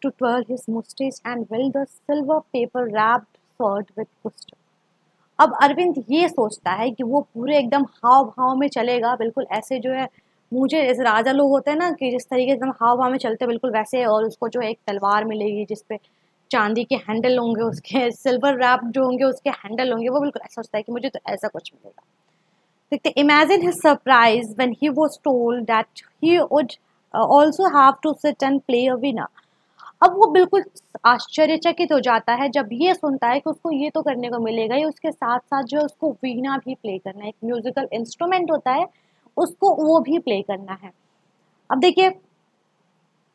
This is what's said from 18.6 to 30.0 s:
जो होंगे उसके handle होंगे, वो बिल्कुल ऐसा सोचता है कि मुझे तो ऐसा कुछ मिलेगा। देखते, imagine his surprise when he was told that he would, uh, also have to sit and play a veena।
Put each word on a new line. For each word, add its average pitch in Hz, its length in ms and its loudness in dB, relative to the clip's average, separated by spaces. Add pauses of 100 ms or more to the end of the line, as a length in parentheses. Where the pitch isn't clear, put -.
जो 247 200 -2
होंगे 254 200 0
उसके 262 260 -2
handle 247 420 -4
होंगे, 226 160 -2
वो 269 120 0
बिल्कुल 285 240 -4
ऐसा - 180 -14
सोचता - 140 -8
है 214 60 -2
कि 226 100 -12
मुझे 240 160 -6
तो - 180 -10
ऐसा 202 220 -6
कुछ - 260 -12
मिलेगा। - 280 -20 (880)
देखते, 285 320 -2
imagine 302 420 4
his 339 260 2
surprise 233 720 4
when 247 140 0 (100)
he 294 140 0
was 302 120 2 (180)
told 240 380 0
that 220 360 -2 (220)
he 339 280 4
would, 294 180 2 (460)
uh, 220 140 2
also 302 460 6
have 269 180 8 (120)
to 302 80 0 (120)
sit 294 100 0
and 269 240 0 (100)
play 254 240 2
a 240 60 -6
veena। 226 260 -4 (760)